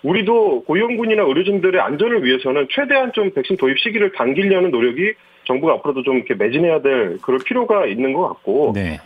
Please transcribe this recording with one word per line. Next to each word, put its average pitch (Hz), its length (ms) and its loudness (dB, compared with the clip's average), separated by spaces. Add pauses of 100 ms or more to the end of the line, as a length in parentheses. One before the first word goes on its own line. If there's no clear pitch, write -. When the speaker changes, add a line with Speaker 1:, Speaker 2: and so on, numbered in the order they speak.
Speaker 1:
우리도 196 600 0
고위험군이나 220 580 0
의료진들의 185 580 2
안전을 180 420 0
위해서는 131 460 0
최대한 269 440 0
좀 196 200 0
백신 175 240 -2
도입 135 220 0
시기를 208 320 0
당기려는 180 580 2
노력이 131 440 0 (300)
정부가 139 300 0
앞으로도 131 300 -2
좀 131 140 2
이렇게 113 180 -2
매진해야 143 480 0
될 117 340 0
그럴 131 260 -2
필요가 220 440 -2
있는 131 260 -2
것 170 140 -2
같고, 113 480 -2
Speaker 2:
네. 85 300 -4